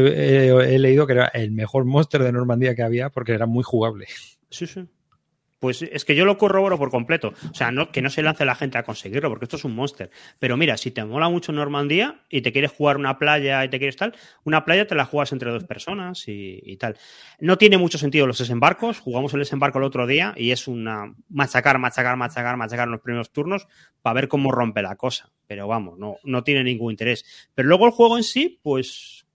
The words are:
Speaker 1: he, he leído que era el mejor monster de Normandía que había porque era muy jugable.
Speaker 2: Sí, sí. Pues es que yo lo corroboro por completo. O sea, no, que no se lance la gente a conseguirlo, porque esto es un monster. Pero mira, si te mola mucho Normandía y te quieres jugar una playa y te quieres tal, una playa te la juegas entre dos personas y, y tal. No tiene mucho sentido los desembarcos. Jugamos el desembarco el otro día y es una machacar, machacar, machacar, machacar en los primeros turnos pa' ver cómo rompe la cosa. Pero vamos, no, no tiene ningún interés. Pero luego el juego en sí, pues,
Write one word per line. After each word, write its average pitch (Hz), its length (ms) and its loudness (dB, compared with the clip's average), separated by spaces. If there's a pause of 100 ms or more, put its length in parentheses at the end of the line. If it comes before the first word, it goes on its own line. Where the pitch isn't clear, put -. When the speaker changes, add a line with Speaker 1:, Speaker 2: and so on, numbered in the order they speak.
Speaker 1:
he, 131 680 6
he 135 40 6
leído 135 280 6
que 131 60 2
era 123 140 4
el 110 240 -4
mejor 110 340 -2
monster 143 360 2
de 123 120 2
Normandía 123 420 0
que 120 80 -2
había 120 260 -2
porque 117 240 -6
era 113 120 0
muy 117 180 0
jugable. 110 440 -2 (420)
Speaker 2:
Sí, - 180 -10
sí. 185 180 -14 (720)
Pues 127 220 -4
es 156 240 -10
que 147 100 4
yo 165 80 6
lo 196 140 4
corroboro 190 400 2
por 139 120 -2
completo. 123 440 -2 (180)
O - 20 -20
sea, 120 160 0
no, 139 220 -2
que 135 100 -4
no 135 80 -2
se 151 140 -2
lance 156 220 0
la 123 100 2
gente 127 220 -6
a 117 60 -2
conseguirlo, 117 440 -6
porque 110 160 -6
esto 120 140 -10
es - 80 -12
un 117 100 -6
monster. 127 340 -6 (300)
Pero 123 160 -2
mira, 139 220 0
si - 120 -8
te 110 140 -8
mola 135 240 -2
mucho 175 240 -2
Normandía 147 800 -2
y 139 100 -2
te 120 140 -2
quieres 143 180 0
jugar 143 240 2
una 135 220 -2
playa 139 480 0
y 127 40 -8
te 131 80 -6
quieres 131 200 -4
tal, 226 180 -4 (300)
una 156 180 2
playa 190 240 2
te 180 80 -4
la 143 80 2
juegas 143 300 -2
entre 123 180 -6
dos 107 140 -6
personas 180 640 -10
y, 98 340 -12
y 95 140 -16
tal. 113 180 -6 (440)
No 180 180 4
tiene 202 200 8
mucho 175 200 0
sentido 143 280 2
los 123 120 -2
desembarcos. 131 640 0
Jugamos 131 320 -4
el 143 80 -2
desembarco 139 380 -2
el 135 40 2
otro 131 240 -2
día 165 300 0
y 120 140 0
es 127 180 -4
una 110 440 -8 (140)
machacar, 139 500 2
machacar, 127 380 -2
machacar, 123 400 -4
machacar 120 320 -4
en 117 60 -4
los 113 80 -8
primeros 120 320 -6
turnos 180 340 -6 (340)
pa' 117 120 0
ver 131 160 0
cómo 139 240 0
rompe 113 280 0
la 98 140 -6
cosa. - 340 -6 (160)
Pero 101 220 -10
vamos, 98 320 -6
no, 104 240 -10
no 127 220 -4
tiene 139 180 -2
ningún 117 280 -4
interés. - 640 -8
Pero 131 140 -2
luego 185 180 4
el 233 60 6
juego 233 240 6
en 233 80 -2
sí, 302 400 -4
pues, - 720 -6